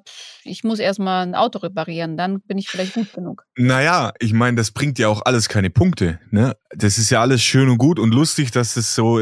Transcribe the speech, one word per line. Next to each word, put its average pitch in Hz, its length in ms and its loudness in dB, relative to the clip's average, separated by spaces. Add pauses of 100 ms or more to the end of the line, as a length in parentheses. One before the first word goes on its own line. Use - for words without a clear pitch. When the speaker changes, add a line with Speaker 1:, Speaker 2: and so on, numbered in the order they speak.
Speaker 1:
pff, - 380 -20
ich - 200 -16
muss 220 160 -2
erst 196 200 -2
mal 185 220 -2
ein 180 120 -6
Auto 226 260 0
reparieren, 165 580 -6
dann 190 240 -4
bin 196 160 -6
ich 196 120 -8
vielleicht 185 220 -6
gut 220 220 -6
genug." 175 320 -12 (100)
Speaker 2:
Na 127 260 2
ja, 156 380 0
ich 110 140 0
meine, 120 220 2
das 113 160 0
bringt 143 260 -4
ja 110 100 2
auch 107 160 0
alles 123 240 2
keine 95 220 0
Punkte, 95 500 0 (100)
ne? 113 260 2 (200)
Das 104 220 0
ist 110 120 0
ja 117 120 4
alles 123 200 2
schön 135 280 4
und 120 80 2
gut 147 200 4
und 110 140 2
lustig, 143 380 0
dass 120 260 -2
es 117 180 -4
so 117 280 2